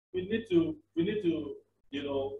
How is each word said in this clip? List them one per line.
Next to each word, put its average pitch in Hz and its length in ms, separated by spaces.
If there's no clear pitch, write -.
we 185 160
need 220 220
to, 160 260
we 170 80
need 208 180
to, 151 320
you 143 120
know, 139 380